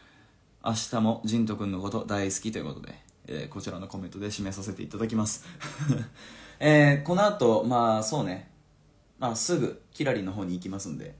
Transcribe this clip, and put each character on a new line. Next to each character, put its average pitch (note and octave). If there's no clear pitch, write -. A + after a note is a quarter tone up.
「明 A2+
日 -
も A2+
ジ A2
ン A2+
ト G#2+
君 G2+
の F#2
こ G2
と A2
大 G2+
好 -
き」 A2
と G#2+
い -
う D2
こ C#2
と -
で、 -
え D2+
ー、 -
こ F#2+
ち G2
ら F2
の F#2+
コ -
メ F#2
ン -
ト G2
で G2+
締 G#2
め G2
さ G2
せ G2
て -
い A2
た G#2
だ A2+
き A2+
ま G#2+
す。 -
<laughs> -
え D3
ー、 -
こ F3
の G3+
後、 A#2
ま A#2
あ A2
そ D3
う G#2+
ね、 F#2+
ま B2
あ A2+
す F3
ぐ -
キ D3+
ラ C3+
リ G#2
の F#2+
方 G2
に F2+
行 F2+
き -
ま G2
す F#2
ん D2+
で -